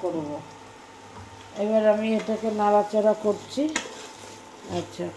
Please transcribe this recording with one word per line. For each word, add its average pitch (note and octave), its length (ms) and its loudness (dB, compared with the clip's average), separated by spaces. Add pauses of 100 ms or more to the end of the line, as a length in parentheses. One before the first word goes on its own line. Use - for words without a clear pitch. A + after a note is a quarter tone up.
করব। E3 260 -2 (1300)
এবার G#3+ 200 4 (100)
আমি G#3+ 160 0 (100)
এটাকে A3 300 -2 (120)
নাড়াচাড়া G#3 540 4 (100)
করছি। G#3+ 380 0 (1160)
আচ্ছা, F3 280 -6 (100)